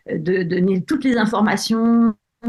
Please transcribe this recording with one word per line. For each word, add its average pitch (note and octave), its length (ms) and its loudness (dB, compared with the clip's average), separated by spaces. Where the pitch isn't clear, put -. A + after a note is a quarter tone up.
de-, F3+ 240 -2
donné F3+ 400 0
toutes - 220 -4
les B3+ 120 2
informations, A3+ 1000 0